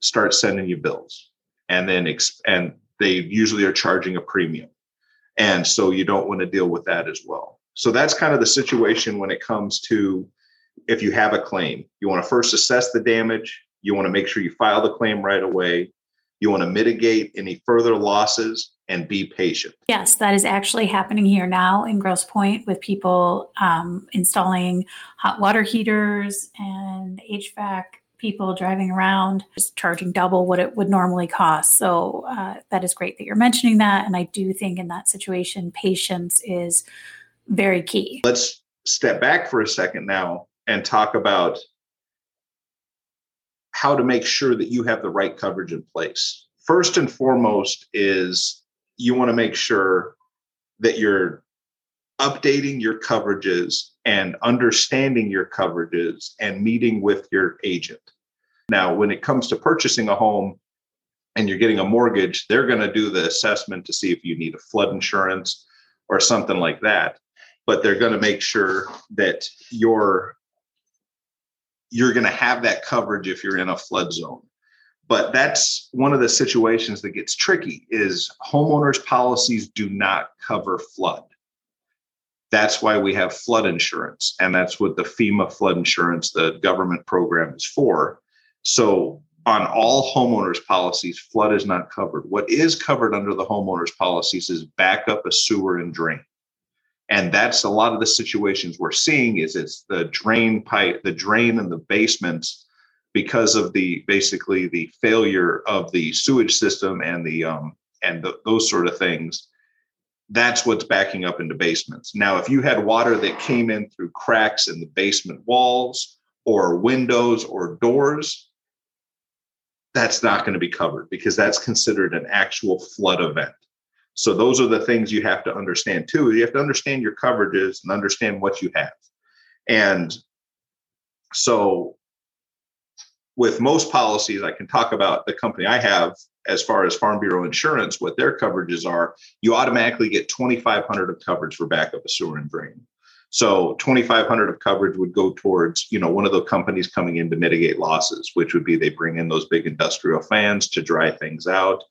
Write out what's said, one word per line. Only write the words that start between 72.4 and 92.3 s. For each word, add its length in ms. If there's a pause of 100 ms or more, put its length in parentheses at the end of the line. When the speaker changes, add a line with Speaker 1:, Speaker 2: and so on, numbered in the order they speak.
Speaker 1:
that 220
coverage 440
if 160
you're 140
in 100
a 80
flood 360
zone. 300 (640)
But 240
that's 600
one 200
of 80
the 80
situations 760
that 80
gets 260
tricky, 540
is 400 (140)
homeowners' 600
policies 640
do 200
not 420 (140)
cover 340
flood. 440 (1300)
That's 320
why 160
we 160
have 180
flood 340
insurance, 720
and 140
that's 260
what 160
the 60
fema 500
flood 240
insurance, 560
the 300
government 440
program, 480
is 100
for. 560 (420)
So 600 (240)
on 200
all 480
homeowners' 500
policies, 540
flood 340
is 140
not 240
covered. 380
What 220